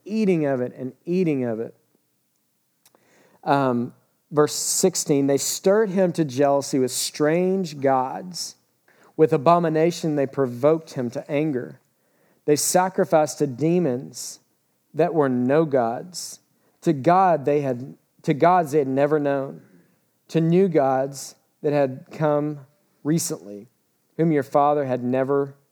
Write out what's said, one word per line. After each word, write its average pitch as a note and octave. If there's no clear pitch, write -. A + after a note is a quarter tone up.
eating F#3+
of C3+
it B2
and C3
eating E3
of A2+
it. -
Um, C3
verse D3+
sixteen, D3+
"They C#3
stirred G3+
him F3+
to E3
jealousy C#3
with B2+
strange E3+
gods. C#3
With D#3
abomination D#3+
they C#3
provoked C#3
him B2
to -
anger. C#3+
They D3
sacrificed F3+
to D3
demons C#3
that D3+
were D3
no B2+
gods, C3+
to E3+
God D#3+
they D3
had, B2+
to D#3+
gods E3
they D#3
had C3+
never C#3+
known, C#3
to E3
new F3
gods C3+
that D3+
had C#3
come D3
recently, A#2
whom D#3+
your C#3+
father D3
had B2
never C3+